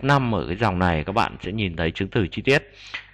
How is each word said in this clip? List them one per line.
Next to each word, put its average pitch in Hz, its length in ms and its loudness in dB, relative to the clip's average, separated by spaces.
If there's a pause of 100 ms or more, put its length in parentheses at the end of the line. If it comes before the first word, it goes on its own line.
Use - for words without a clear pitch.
năm 131 320 2
ở 71 120 0
cái 85 100 -4
dòng 101 220 0
này, 85 260 2
các 95 80 -6
bạn 104 300 0
sẽ 90 100 -6
nhìn 98 240 -2
thấy 82 140 0
chứng 95 180 -4
từ 101 220 0
chi 107 120 -8
tiết. 139 160 4 (560)